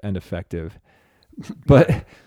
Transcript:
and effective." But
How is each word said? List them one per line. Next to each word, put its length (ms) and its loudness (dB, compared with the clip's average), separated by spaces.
and 140 -6
effective." 640 -10
But 380 4